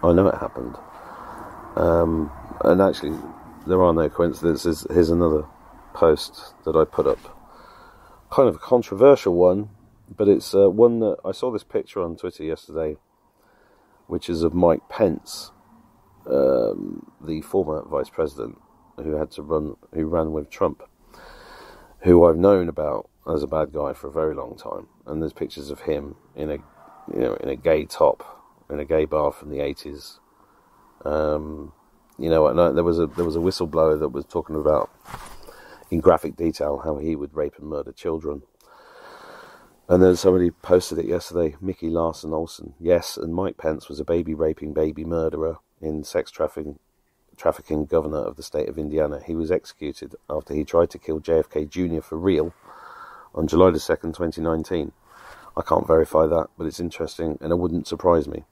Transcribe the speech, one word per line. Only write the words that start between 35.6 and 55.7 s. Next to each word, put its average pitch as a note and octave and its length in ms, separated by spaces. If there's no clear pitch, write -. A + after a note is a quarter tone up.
in E2+ 100
graphic E2 360
detail D2 480
how D#2 140
he D#2+ 180
would D2 180
rape D2+ 240
and D2 80
murder D2 260
children. D2+ 500
And F2+ 140
then F2+ 140
somebody F2+ 340
posted F2+ 480
it E2 80
yesterday, E2+ 560
Mickey F#2 260
Larson E2 460
Olsen. D#2 440
"Yes, E2+ 380
and E2 180
Mike F#2 220
Pence D#2 320
was C#2+ 100
a D2+ 60
baby E2 300
raping, D#2 400
baby D#2 300
murderer D#2+ 520
in D#2 240
sex - 260
trafficking, D2+ 480
trafficking D2+ 480
governor D2+ 320
of G1+ 180
the - 60
state - 260
of C#2 80
Indiana. D2+ 480
He E2 100
was D#2+ 160
executed - 640
after D2 240
he D2+ 100
tried E2+ 280
to - 80
kill D#2+ 220
J E2 180
F D#2 100
K D2+ 160
Junior D#2+ 380
for - 160
real E2+ 340
on D#2 120
July F2+ 240
the D#2 100
second, D#2+ 340
twenty E2 280
nineteen. D#2+ 500
I E2+ 60
can't - 240